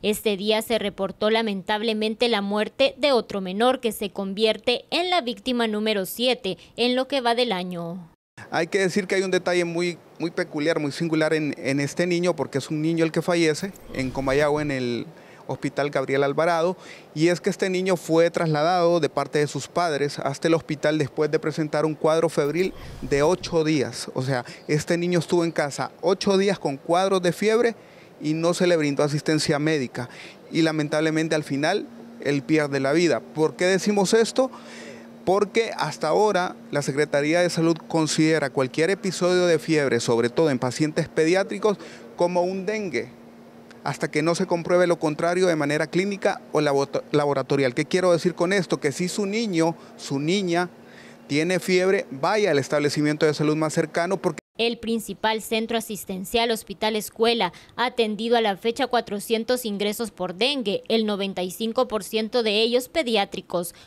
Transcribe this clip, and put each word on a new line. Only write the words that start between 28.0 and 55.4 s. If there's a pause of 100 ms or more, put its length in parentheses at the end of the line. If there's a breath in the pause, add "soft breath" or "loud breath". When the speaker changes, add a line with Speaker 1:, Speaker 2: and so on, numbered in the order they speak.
Speaker 2:
y
no
se
le
brindó
asistencia
médica, (440 loud breath)
y
lamentablemente
al
final (360)
él
pierde
la
vida.
¿Por
qué
decimos
esto? (760 loud breath)
Porque
hasta
ahora (160)
la
Secretaría
de
Salud (120)
considera
cualquier
episodio
de
fiebre,
sobre
todo
en
pacientes
pediátricos, (380 loud breath)
como
un
dengue, (760)
hasta
que
no
se
compruebe
lo
contrario
de
manera
clínica (120)
o
labo-, (220)
laboratorial.
¿Qué
quiero
decir
con
esto?
Que
si
su
niño, (200 loud breath)
su
niña (560 loud breath)
tiene
fiebre,
vaya
al
establecimiento
de
salud
más
cercano,
porque (200)
Speaker 1:
El
principal